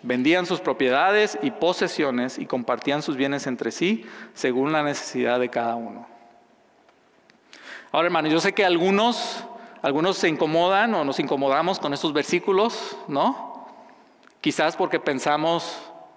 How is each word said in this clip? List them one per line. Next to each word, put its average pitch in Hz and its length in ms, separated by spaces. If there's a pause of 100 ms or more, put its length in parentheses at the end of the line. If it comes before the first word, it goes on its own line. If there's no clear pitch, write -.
Vendían 135 420
sus 175 140
propiedades 160 800
y 139 100
posesiones 151 840
y - 80
compartían 131 560
sus 147 140
bienes 139 320
entre 117 240
sí 214 340 (280)
según 131 380
la 151 120
necesidad 123 560
de 123 100
cada 117 260
uno". 113 320 (1800)
Ahora, 160 160
hermanos, 160 240
yo 160 80
sé 196 140
que 208 120
algunos, 196 760 (380)
algunos 160 360
se 180 120
incomodan 170 640
o 156 100
nos 139 160
incomodamos 147 600
con 143 140
estos 147 200
versículos, 190 840 (100)
¿no? 156 600 (760)
Quizás 156 340
porque 165 240
pensamos 151 920 (280)